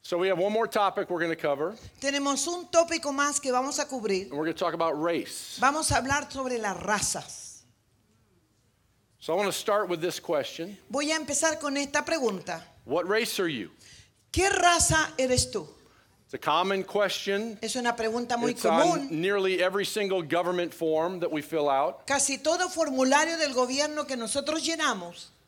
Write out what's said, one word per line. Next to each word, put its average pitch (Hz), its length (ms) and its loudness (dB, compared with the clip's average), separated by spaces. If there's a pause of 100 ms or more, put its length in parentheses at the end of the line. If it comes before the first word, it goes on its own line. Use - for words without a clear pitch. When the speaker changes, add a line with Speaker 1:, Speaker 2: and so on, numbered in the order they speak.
Speaker 1:
So 175 120 -2
we 185 100 2
have 185 100 2
one 196 140 2
more 226 160 2
topic 202 400 0
we're 180 100 -2
gonna 165 160 0
cover. 151 400 -2 (240)
Speaker 2:
Tenemos 277 480 0
un 349 240 -6
tópico 330 400 4
más 285 300 0
que 269 100 -2
vamos 262 280 0
a 285 100 -2
cubrir. 202 360 -2
Speaker 1:
And - 100 -12
we're 151 100 -2
gonna 165 80 0
talk 165 220 -2
about 165 280 0
race. - 560 -4
Speaker 2:
Vamos 294 340 2
a 285 40 4
hablar 269 340 0
sobre 254 280 -4
las 202 180 -2
razas. - 880 -4 (1600)
Speaker 1:
So - 140 -6
I 170 40 2
wanna 196 140 2
start 202 380 0
with 170 140 -2
this 170 180 -2
question. 170 560 -4 (140)
Speaker 2:
Voy 285 200 -2
a 320 60 0
empezar 311 420 0
con 277 200 -2
esta 285 260 0
pregunta. 202 580 -2 (220)
Speaker 1:
What 160 240 0
race 220 320 0
are 175 80 2
you? 110 220 -6 (600)
Speaker 2:
¿Qué 381 200 2
raza 339 640 4
eres 254 340 2
tú? 165 160 -6 (600)
Speaker 1:
It's - 80 -14
a 131 40 -8
common 185 460 2
question. 202 800 -2
Speaker 2:
Es 220 120 -6
una 240 220 0
pregunta 233 420 -2
muy 240 120 0
Speaker 1:
It's - 160 -4
on 165 160 6
Speaker 2:
común. 139 280 2
Speaker 1:
nearly 190 520 0
every 190 240 0
single 190 340 0
government 170 540 0
form 165 460 0
that 160 120 -2
we 156 80 -2
fill 147 300 0
out. 139 360 0
Speaker 2:
Casi 269 300 0
todo 339 320 2
formulario 302 720 2
del 285 160 0
gobierno 277 520 0
que 262 120 -4
nosotros 277 480 -2
llenamos. 247 640 -2 (200)